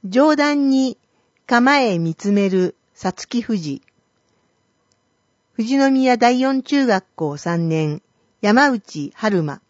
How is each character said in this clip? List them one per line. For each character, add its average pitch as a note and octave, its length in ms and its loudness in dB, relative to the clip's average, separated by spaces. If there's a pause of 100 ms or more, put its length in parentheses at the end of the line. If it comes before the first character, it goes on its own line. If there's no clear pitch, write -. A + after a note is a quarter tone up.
上 C4 300 4
段 C#4+ 360 0
に C4 260 0 (500)
構 B3+ 320 2
え G#3+ 200 0
見 E3 160 -2
つ G3+ 180 -4
め G3+ 160 2
る、 F#3 260 0 (200)
さ F#3 180 -6
つ - 160 -16
き A#3+ 140 -4
富 G#3+ 160 -4
士。 D3 240 -8 (1700)
富 A3+ 120 -4
士 C#4 100 0 (120)
宮 C4 260 2
第 B3 240 2
四 C4 220 0
中 C#4 240 0
学 G3 180 0 (100)
校 D3 220 -6
三 E3+ 320 -4
年、 D#3 340 -2 (380)
山 B3 300 2
内 E3+ 440 -8
春 G3+ 260 -2
馬。 D3 300 -6